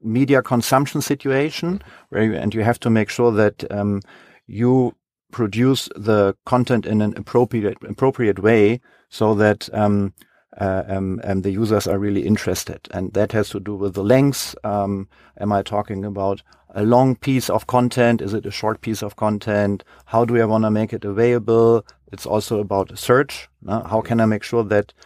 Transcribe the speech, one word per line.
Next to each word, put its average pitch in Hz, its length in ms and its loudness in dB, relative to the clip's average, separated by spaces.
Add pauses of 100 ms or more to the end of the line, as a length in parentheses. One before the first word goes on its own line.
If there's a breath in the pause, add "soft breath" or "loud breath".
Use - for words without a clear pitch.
media 127 400 2
consumption 135 580 0
situation 147 800 -2 (280 loud breath)
where 107 160 0
you, 107 100 2
and 87 180 -4
you 110 120 -2
have 120 160 -2
to 120 100 0
make 110 200 2
sure 120 220 2
that, 104 380 0
um, 101 320 -4 (460 soft breath)
you 123 480 0 (340)
produce 120 640 0
the 101 400 2 (100)
content 123 420 0
in 107 160 0
an 107 140 -2
appropriate, 113 640 -2 (100)
appropriate 107 520 0
way 110 400 4 (300 soft breath)
so 110 240 2
that, 104 380 2
um, 101 400 0 (460 soft breath)
uh, 95 300 -2
um, 95 340 -4
um, 95 200 -4
the 98 80 -2
users 104 360 0
are 92 120 0
really 101 280 -2
interested. - 540 -2 (100)
And 95 220 -8
that 101 200 0
has 107 180 -2
to 101 100 -8
do 101 160 -8
with 95 180 -4
the 98 80 -4
lengths. 131 640 2
Um, 101 440 -2 (300 soft breath)
am 104 140 -2
I 98 100 2
talking 104 420 -6
about 98 380 -4 (320 soft breath)
a 104 80 -4
long 123 320 4
piece 131 340 -2
of 104 200 -2
content? 120 520 2
Is 101 140 -6
it 107 100 -6
a 98 60 -10
short 107 300 -4
piece 110 220 -6
of 104 120 -10
content? 104 720 -2 (220 soft breath)
How 117 180 2
do 117 160 2
I 113 60 4
wanna 110 240 2
make 110 220 0
it 107 120 -8
available? 113 800 2 (240 soft breath)
It's - 160 -14
also 107 320 -2
about 98 400 -2
search. - 500 0 (200)
Uh, 98 180 -4
how 107 140 0
can 117 200 0
I 113 60 4
make 107 160 0
sure 117 220 -2
that, 104 280 0 (140)